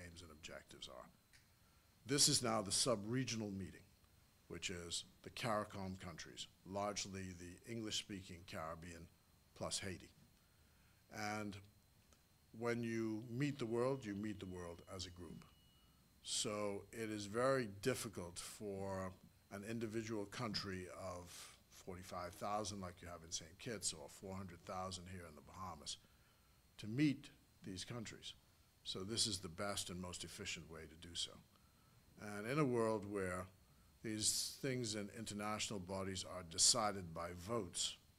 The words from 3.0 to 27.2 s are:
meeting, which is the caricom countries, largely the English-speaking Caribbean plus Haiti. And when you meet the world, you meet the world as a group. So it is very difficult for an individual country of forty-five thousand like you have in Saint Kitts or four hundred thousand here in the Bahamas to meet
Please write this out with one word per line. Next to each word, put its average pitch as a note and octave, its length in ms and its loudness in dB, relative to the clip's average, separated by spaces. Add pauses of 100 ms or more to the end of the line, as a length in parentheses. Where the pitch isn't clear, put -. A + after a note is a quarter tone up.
meeting, F#2+ 320 -4 (680)
which F2 220 -4
is F2 360 -4 (180)
the - 80 -10
caricom G2+ 680 0
countries, D#2+ 460 -8 (240)
largely G2 680 0
the F2 320 -10
English-speaking G2+ 760 -4
Caribbean E2 600 -6 (500)
plus F2 220 0
Haiti. F#2+ 320 -6 (1000)
And G#2 460 0 (1040)
when A#2 240 4
you A2+ 440 2
meet C#3 300 2
the A#2+ 80 0
world, A#2+ 400 4
you G2+ 80 0
meet G2+ 260 0
the G2 60 -4
world F2 380 -6 (120)
as F#2 120 -4
a - 20 -8
group. F2 340 -10 (760)
So G#2 720 2
it A2+ 180 -2
is G#2 160 0
very B2 440 6 (120)
difficult G2 560 0
for G2 720 -2 (400)
an G2+ 160 -4
individual A2+ 580 0
country F#2+ 600 -2 (140)
of F2+ 540 -8 (160)
forty-five F2+ 640 -6
thousand G#2 480 0
like F2+ 200 -6
you F2+ 60 -10
have E2+ 160 -10
in E2 80 -12
Saint E2+ 280 -6
Kitts G#2 340 -2
or D2 160 -10
four F#2+ 260 -6
hundred F2 300 -6
thousand F#2 460 -2
here F2 180 -6
in D2+ 60 -14
the C#2+ 60 -14
Bahamas F2 560 -6 (800)
to G#2+ 100 -6
meet C3+ 420 6 (340)